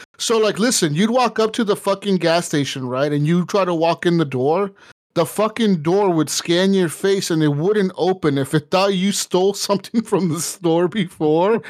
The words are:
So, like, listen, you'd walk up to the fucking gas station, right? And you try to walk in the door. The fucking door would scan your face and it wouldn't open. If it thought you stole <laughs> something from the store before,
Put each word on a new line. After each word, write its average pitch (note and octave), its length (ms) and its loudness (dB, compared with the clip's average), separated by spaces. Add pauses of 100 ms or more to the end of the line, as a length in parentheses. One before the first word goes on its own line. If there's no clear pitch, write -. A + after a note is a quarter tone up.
(180)
So, A3+ 200 0
like, G#3 220 0
listen, G3 340 0
you'd G#3 160 2
walk A#3 300 0
up A3 140 2
to A#3+ 100 0
the G3 120 0
fucking G3 420 0
gas E3 280 2
station, C#3 400 -4
right? C3+ 260 -2
And D3 140 0
you E3+ 180 0
try G3 200 0
to F3+ 100 -2
walk E3 320 0
in F3 120 2
the D#3+ 60 2
door. D3 460 -2 (440)
The E3 120 2
fucking G#3 560 0
door F#3+ 280 2
would D#3 200 0
scan F#3 440 0
your F#3 140 2
face G3 400 -2
and D#3+ 140 0
it D3+ 140 4
wouldn't F#3+ 400 0
open. E3 420 0
If C3+ 160 -4
it D3 160 0
thought G3 240 2
you F#3+ 160 0
stole F#3+ 440 0
<laughs> - 140 -8
something G3+ 340 -2
from F#3+ 260 0
the C#3+ 120 -2
store E3+ 460 0
before, F3 840 0